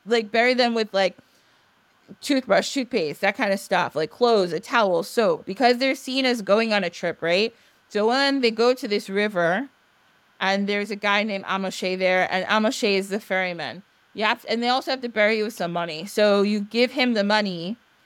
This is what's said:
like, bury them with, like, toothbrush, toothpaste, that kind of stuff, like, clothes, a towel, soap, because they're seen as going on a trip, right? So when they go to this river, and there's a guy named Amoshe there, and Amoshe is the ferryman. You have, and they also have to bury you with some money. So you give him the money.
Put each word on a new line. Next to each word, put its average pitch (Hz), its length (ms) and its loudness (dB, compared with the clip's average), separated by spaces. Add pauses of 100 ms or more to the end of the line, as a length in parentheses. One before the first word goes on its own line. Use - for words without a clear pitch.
like, 220 260 -2
bury 240 240 2
them 240 180 2
with, 220 220 -2
like, 190 220 2 (1040)
toothbrush, 247 520 0
toothpaste, 190 500 -4
that 196 140 0
kind 208 160 -2
of 196 60 0
stuff, 175 380 -2
like, 156 140 -2
clothes, 214 420 2
a 160 80 -4
towel, 202 420 2
soap, 196 420 0
because 240 340 2
they're 262 180 0
seen 262 280 -4
as 247 160 0
going 214 320 2
on 202 120 0
a 175 60 -4
trip, - 300 -6
right? 185 320 2 (360)
So 208 180 0
when 277 360 2
they 233 80 2
go 233 240 2
to 262 120 -6
this 208 220 -2
river, 196 600 0 (720)
and 196 280 0
there's 202 240 -2
a 202 40 -4
guy 202 260 0
named 202 240 -4
Amoshe 190 520 -4
there, 185 320 2
and 185 160 -2
Amoshe 214 500 0
is 196 120 -2
the 196 100 -4
ferryman. 180 640 -6 (320)
You 202 100 -4
have, 220 240 -2
and 233 140 -2
they 240 60 -2
also 254 240 -2
have 262 80 -4
to 240 80 -6
bury 220 300 2
you 214 60 -2
with 208 100 -6
some 170 180 -4
money. 170 340 -6
So 202 360 2
you 208 180 0
give 233 320 0
him 254 220 0
the 202 100 0
money. 202 520 -2 (300)